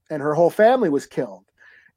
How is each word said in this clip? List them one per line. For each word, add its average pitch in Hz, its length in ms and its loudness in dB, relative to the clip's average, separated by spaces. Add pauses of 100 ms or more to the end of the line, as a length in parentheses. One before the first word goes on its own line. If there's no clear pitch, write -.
(100)
and 151 120 -8
her 151 120 -4
whole 170 160 2
family 220 400 2
was 139 160 -4
killed. - 400 -10 (520)